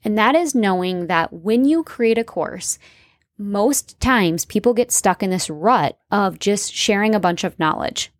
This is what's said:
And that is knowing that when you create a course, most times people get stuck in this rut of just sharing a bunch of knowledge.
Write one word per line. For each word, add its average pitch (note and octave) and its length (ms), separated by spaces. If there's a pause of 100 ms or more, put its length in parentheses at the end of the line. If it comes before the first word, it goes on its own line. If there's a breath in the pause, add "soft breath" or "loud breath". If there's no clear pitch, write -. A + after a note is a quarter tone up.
And G#3 140
that A3+ 160
is D#4+ 200
knowing F#3 520
that E3 260
when G#3+ 320
you D#4 180
create A3+ 360
a A3+ 60
course, - 540 (600 soft breath)
most G#3 600
times F#3+ 460
people A#3 300
get A#3+ 180
stuck - 300
in F#3+ 80
this F#3 200
rut D#3 480 (140)
of G3 260
just - 340
sharing G#3+ 420
a G#3 60
bunch F3 220
of - 160
knowledge. - 600